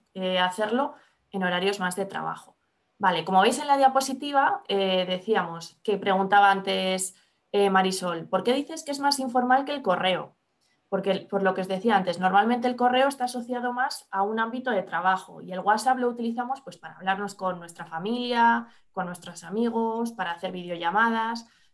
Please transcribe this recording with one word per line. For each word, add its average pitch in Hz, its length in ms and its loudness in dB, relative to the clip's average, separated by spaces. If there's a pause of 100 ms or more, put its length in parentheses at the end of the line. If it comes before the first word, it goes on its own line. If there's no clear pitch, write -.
(140)
eh, 185 260 -2
hacerlo 214 540 0 (360)
en 190 140 -4
horarios 180 380 0
más 180 160 -2
de 196 80 -4
trabajo. 165 520 -10 (400)
Vale, 175 280 0
como 185 160 6
veis 240 180 4
en 294 80 -4
la 277 80 6
diapositiva, 269 920 2
eh, 190 360 2
decíamos 180 800 -4
que 202 140 0
preguntaba 196 520 6
antes, 190 680 0 (360)
eh, 202 180 4
Marisol, 185 600 0
"¿por 185 160 0
qué 240 80 4
dices 294 320 -4
que 285 60 -6
es 277 100 -6
más 277 180 0
informal 254 460 2
que 294 80 -4
el 285 80 -6
correo?". 180 560 -2 (500)
Porque, 190 420 -2
por 196 140 0
lo 185 100 2
que 190 100 -4
os 180 40 -6
decía 196 300 0
antes, 180 200 -2
normalmente 214 520 2
el 240 80 -4
correo 254 320 4
está 277 160 -4
asociado 240 480 -6
más 262 360 -4
a 190 120 -2
un 220 180 -2
ámbito 240 320 -4
de 190 120 0
trabajo 180 580 -4
y 175 100 -14
el 180 80 -8
WhatsApp 226 380 2
lo 247 100 0
utilizamos, 240 540 -4
pues, - 160 -18
para 165 180 -18
hablarnos 190 400 -4
con 180 240 -4
nuestra 170 260 -14
familia, 233 840 0 (260)
con 180 140 -6
nuestros 175 360 -14
amigos, 226 720 -2
para 180 180 -6
hacer 180 220 -8
videollamadas. 208 960 -2 (240)